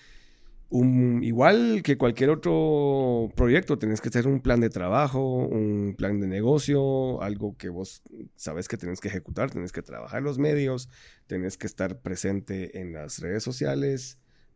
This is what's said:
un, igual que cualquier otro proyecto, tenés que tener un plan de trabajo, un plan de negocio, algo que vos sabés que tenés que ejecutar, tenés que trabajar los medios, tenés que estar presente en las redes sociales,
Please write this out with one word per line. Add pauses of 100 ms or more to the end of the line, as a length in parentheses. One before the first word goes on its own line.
(680)
un,
igual
que
cualquier
otro
proyecto,
tenés
que
tener
un
plan
de
trabajo,
un
plan
de
negocio,
algo
que
vos (340)
sabés
que
tenés
que
ejecutar,
tenés
que
trabajar
los
medios, (360)
tenés
que
estar
presente
en
las
redes
sociales, (380)